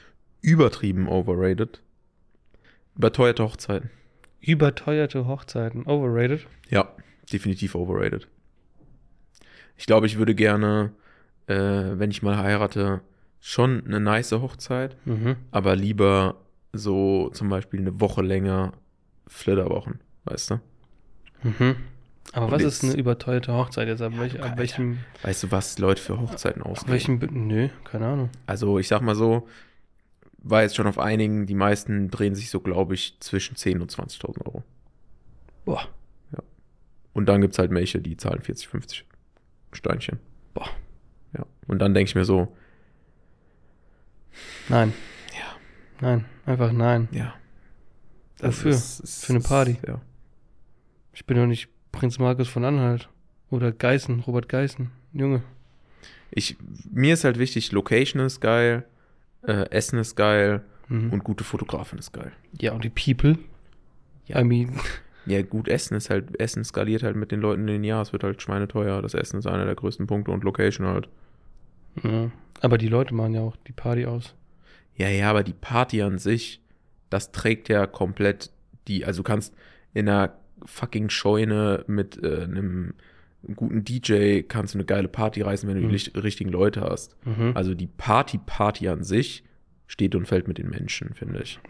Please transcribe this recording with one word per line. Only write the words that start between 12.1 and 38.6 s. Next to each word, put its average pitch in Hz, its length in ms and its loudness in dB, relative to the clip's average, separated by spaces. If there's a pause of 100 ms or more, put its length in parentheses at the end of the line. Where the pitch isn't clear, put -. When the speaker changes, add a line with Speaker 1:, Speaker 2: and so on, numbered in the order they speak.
Speaker 1:
ich - 120 -6
mal 101 160 0
heirate, 98 640 0 (380)
schon 123 440 2
eine 104 160 -2
nice 107 320 0
Hochzeit, 127 640 -4 (100)
Speaker 2:
Mhm. 120 300 0 (140)
Speaker 1:
aber 95 260 2
lieber 98 600 4 (360)
so 98 580 2
zum - 200 -4
Beispiel 98 300 -2
eine 95 200 -2
Woche 101 220 2
länger 95 500 0 (540)
Flitterwochen, - 720 -2 (240)
weißt - 280 -6
du? 113 80 -2 (840)
Speaker 2:
Mhm. 123 340 2 (560)
Aber 117 140 -2
Speaker 1:
Und 117 60 0
Speaker 2:
was 151 100 2
Speaker 1:
jetzt 147 200 0
Speaker 2:
ist 131 80 2
eine 139 100 0
überteuerte 123 520 -2
Hochzeit 120 360 -2
jetzt? 113 140 -4
Ab 113 120 -4
Speaker 1:
Ja, 117 60 -6
Speaker 2:
welch-, 123 120 -4
Speaker 1:
du 131 60 -8
Speaker 2:
ab 135 60 -8
Speaker 1:
Alter, 120 140 -6
Speaker 2:
welchem 123 400 -2 (240)
Speaker 1:
weißt 95 220 -2
du, 92 80 -6
was 98 260 -2
Leute 95 240 2
für 98 180 -4
Hochzeiten - 420 -4
Speaker 2:
ab - 80 -8
Speaker 1:
ausgeben? - 220 -4
Speaker 2:
welchem 127 260 2
Be-, 127 120 -2
nö, 113 380 0 (160)
keine 110 220 -4
Ahnung. 131 240 -2 (160)
Speaker 1:
Also 101 320 2
ich 95 100 0
sag 107 140 4
mal 113 120 2
so, 113 320 4 (920)
war 110 240 4
jetzt 107 140 2
schon 107 100 2
auf 101 120 2
einigen, 107 480 0
die 101 80 -4
meisten 101 560 2
drehen 101 240 0
sich 104 160 -8
so, 95 100 -2
glaub 92 320 0
ich, - 280 -6
zwischen - 360 -4
zehn 92 240 0
und 85 100 -8
zwanzigtausend - 560 -10
Euro. - 180 -10 (1000)
Speaker 2:
Boah. - 240 -4 (440)
Speaker 1:
Ja. - 60 -10 (760)
Und 104 140 0
dann 101 160 6
gibt's 98 160 2
halt 90 140 2
welche, 90 280 0
die 80 160 -8
zahlen - 260 -4
vierzig, - 260 -10